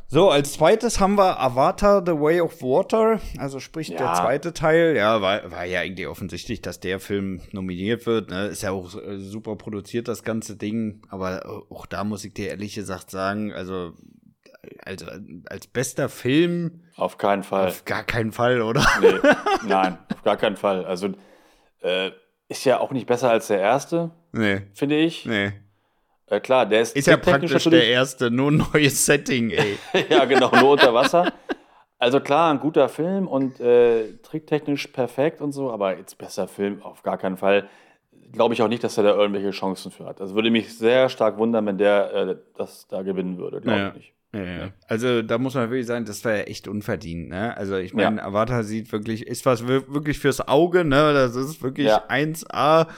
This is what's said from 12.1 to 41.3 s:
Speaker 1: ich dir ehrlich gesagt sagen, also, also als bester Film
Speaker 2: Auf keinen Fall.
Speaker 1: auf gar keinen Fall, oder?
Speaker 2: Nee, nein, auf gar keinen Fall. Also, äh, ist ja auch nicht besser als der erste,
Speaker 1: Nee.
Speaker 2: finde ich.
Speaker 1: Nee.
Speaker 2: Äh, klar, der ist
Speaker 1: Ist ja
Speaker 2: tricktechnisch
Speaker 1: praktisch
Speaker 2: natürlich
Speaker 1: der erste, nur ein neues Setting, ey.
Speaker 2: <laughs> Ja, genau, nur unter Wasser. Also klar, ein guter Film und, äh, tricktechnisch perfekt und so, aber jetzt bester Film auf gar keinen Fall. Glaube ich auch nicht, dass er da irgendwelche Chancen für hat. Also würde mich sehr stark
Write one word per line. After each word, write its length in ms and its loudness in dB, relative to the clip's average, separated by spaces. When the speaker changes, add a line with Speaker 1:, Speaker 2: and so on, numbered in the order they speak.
Speaker 1:
ich 100 -16
dir 160 -8
ehrlich 260 -10
gesagt 340 -10
sagen, 420 -4
also, 420 -10
also 220 -14
als 200 -14
bester 420 -4
Film 720 0
Speaker 2:
Auf 220 -4
keinen 240 2
Fall. 260 0
Speaker 1:
auf 160 -8
gar 200 -6
keinen 280 -2
Fall, 300 2
oder? 220 0
Speaker 2:
Nee, 140 8
nein, 320 0
auf 80 -20
gar 140 2
keinen 200 -2
Fall. 280 -2
Also, 240 -4
äh, 300 -2
ist 180 -10
ja 120 4
auch 140 -4
nicht 140 -6
besser 240 2
als 180 2
der 100 2
erste, 520 0
Speaker 1:
Nee. 300 0
Speaker 2:
finde 240 0
ich. 280 -2
Speaker 1:
Nee. 260 -2
Speaker 2:
Äh, 140 0
klar, 260 2
der 160 4
ist 140 -2
Speaker 1:
Ist 100 0
ja 80 8
Speaker 2:
tricktechnisch 360 2
Speaker 1:
praktisch 160 2
Speaker 2:
natürlich 200 6
Speaker 1:
der 80 4
erste, 360 0
nur 200 2
ein 220 4
neues 340 2
Setting, 440 2
ey. 280 0
Speaker 2:
<laughs> 160 0
Ja, 160 6
genau, 340 4
nur 140 8
unter 220 6
Wasser. 380 4
Also 220 4
klar, 320 2
ein 80 0
guter 280 4
Film 400 -2
und, 320 -2
äh, 640 4
tricktechnisch 640 -4
perfekt 520 -2
und 120 -6
so, 180 -6
aber 260 0
jetzt 220 -20
bester 300 -6
Film 340 -4
auf 200 -18
gar 160 -4
keinen 180 -4
Fall. 320 2
Glaube 220 2
ich 80 0
auch 60 4
nicht, 160 -2
dass 140 -2
er 60 4
da 100 6
irgendwelche 360 0
Chancen 400 -6
für 160 -18
hat. 140 -14
Also 140 -10
würde 160 2
mich 260 0
sehr 320 4
stark 300 0